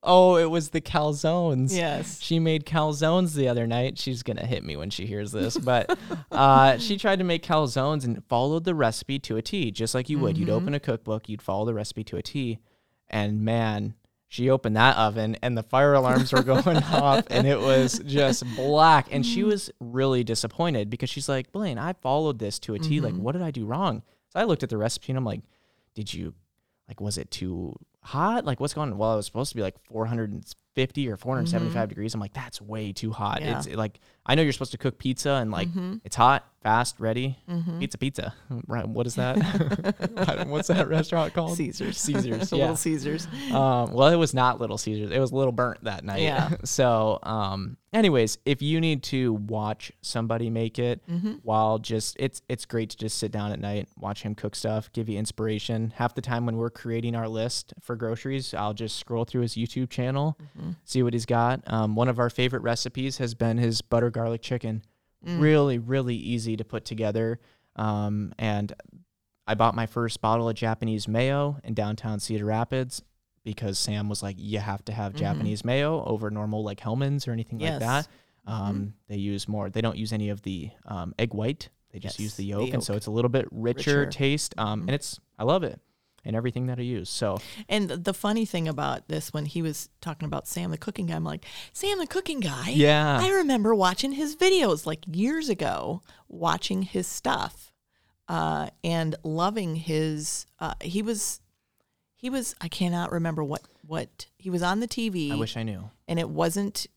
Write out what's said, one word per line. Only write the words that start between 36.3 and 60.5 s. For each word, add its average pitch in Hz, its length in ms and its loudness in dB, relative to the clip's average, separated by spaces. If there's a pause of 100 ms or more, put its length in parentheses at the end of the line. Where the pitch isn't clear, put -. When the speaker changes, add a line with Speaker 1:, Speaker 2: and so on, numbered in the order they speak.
Speaker 1:
fast, 113 380 2
ready. 123 400 -2 (100)
Speaker 2:
Mm-hmm. 170 300 -2
Speaker 1:
Pizza, 139 180 -6
pizza. - 360 -4 (340)
Right, 113 200 -4
what 120 200 -2
is 120 80 -4
that? 127 220 0
Speaker 2:
<laughs> 190 800 0
Speaker 1:
<laughs> 185 120 2
I - 60 0
don't, 165 140 -4
what's 151 180 -2
that 180 200 4
restaurant 160 460 0
called? 170 240 -2
Speaker 2:
Caesar's. - 400 -4
Speaker 1:
Caesar's, 147 540 -2
Speaker 2:
<laughs> - 0 -
Little 165 80 2
Speaker 1:
yeah. 135 160 2
Speaker 2:
Caesar's. 156 520 -2 (240)
Speaker 1:
Um, 131 420 4
well, 135 160 8
it 170 80 6
was 156 180 4
not 127 260 4
Little 107 160 -2
Caesar's. 107 320 -4
It 131 100 2
was 127 140 2
Little 135 200 2
Burnt 120 320 -2
that 98 180 -6
night. 98 180 -2
Speaker 2:
Yeah. 147 360 2
Speaker 1:
<laughs> - 80 -10
So, 113 580 4
um, 101 540 -4 (160)
anyways, 151 520 4
if 139 160 2
you 156 180 2
need 160 240 2
to 127 300 0
watch 107 580 -4 (100)
somebody 113 500 -2
make 113 260 -2
it 120 320 -2
Speaker 2:
Mm-hmm. 175 220 -2 (100)
Speaker 1:
while 110 380 2
just, 110 400 -4
it's, - 280 -4
it's - 180 -6
great 113 260 -2
to - 60 -16
just 113 200 -4
sit 107 140 -2
down 104 200 -2
at - 80 -6
night, 101 280 -4 (100)
watch 101 240 -8
him 107 140 -6
cook - 200 -6
stuff, 110 380 -4
give 113 160 -4
you 101 80 -4
inspiration. 110 800 -4
Half 120 180 -2
the - 80 -6
time 120 240 -2
when 117 120 -2
we're 117 120 -2
creating 117 460 -4
our 113 120 -2
list 110 540 -4
for 123 140 -6
groceries, 120 580 -4
I'll 104 220 -2
just 110 220 -6
scroll 113 280 -2
through 123 160 -2
his 117 140 0
YouTube 123 340 -2
channel, 139 480 0 (220)